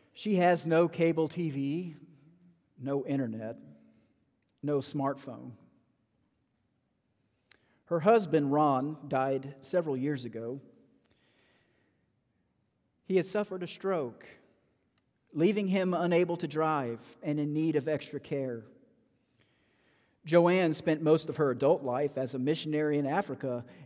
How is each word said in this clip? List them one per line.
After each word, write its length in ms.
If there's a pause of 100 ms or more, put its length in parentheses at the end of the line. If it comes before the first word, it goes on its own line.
(120)
She 240
has 300
no 200
cable 400
T 240
V, 460 (840)
no 260
internet, 540 (1040)
no 160
smartphone. 760 (2250)
Her 140
husband, 500
Ron, 460 (100)
died 540
several 380
years 260
ago. 360 (2500)
He 120
had 100
suffered 360
a 40
stroke, 600 (1080)
leaving 340
him 240
unable 460
to 100
drive 520 (220)
and 160
in 140
need 240
of 120
extra 300
care. 460 (1600)
Joanne 480
spent 300
most 260
of 80
her 140
adult 320
life 340
as 160
a 60
missionary 580
in 80
Africa 580 (240)